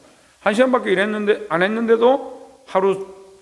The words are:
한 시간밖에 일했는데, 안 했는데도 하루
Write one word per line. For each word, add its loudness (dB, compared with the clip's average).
한 0
시간밖에 2
일했는데, 0
안 0
했는데도 0
하루 0